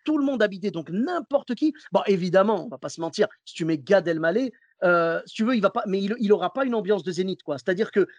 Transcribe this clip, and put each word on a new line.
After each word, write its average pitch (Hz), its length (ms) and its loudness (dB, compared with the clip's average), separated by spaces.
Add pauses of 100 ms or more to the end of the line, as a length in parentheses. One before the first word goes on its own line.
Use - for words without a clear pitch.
tout 311 120 0
le 285 80 2
monde 269 160 0
a 208 60 4
bidé, 190 240 -6
donc 160 180 -8
n'importe 277 680 -4
qui. 302 180 -2 (180)
Bon, 196 160 2
évidemment, 190 580 2
on - 40 -12
va - 100 -12
pas 147 100 -10
se - 120 -12
mentir, 165 260 0 (180)
si - 80 -20
tu 170 120 -4
mets 160 120 0
Gad 165 300 2
Elmaleh, 170 440 0 (320)
euh, 170 420 2
si - 100 -20
tu 220 100 -2
veux, 254 100 2
il 220 60 2
va 196 80 4
pas, 233 180 -2
mais 190 140 -2
il, 202 180 -2
il 208 140 2
aura 175 180 2
pas 269 140 -2
une 240 100 -2
ambiance 196 280 0
de 180 80 -6
Zénith, 185 320 -4
quoi. 143 140 -6
C'est-à-dire 190 340 -2
que, 190 160 2 (120)